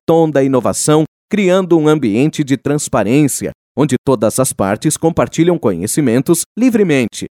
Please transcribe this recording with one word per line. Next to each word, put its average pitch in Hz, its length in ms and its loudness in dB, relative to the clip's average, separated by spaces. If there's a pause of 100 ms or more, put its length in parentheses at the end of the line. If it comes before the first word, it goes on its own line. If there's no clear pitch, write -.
tom 165 240 2
da 139 140 2
inovação, 135 600 0 (280)
criando 185 480 2
um 151 80 0
ambiente 147 560 0
de 135 140 -2
transparência, 131 960 -2 (240)
onde 135 200 0 (100)
todas 113 320 0
as 127 160 -2
partes 107 420 -2
compartilham 165 640 0
conhecimentos 120 840 0 (180)
livremente, 196 760 0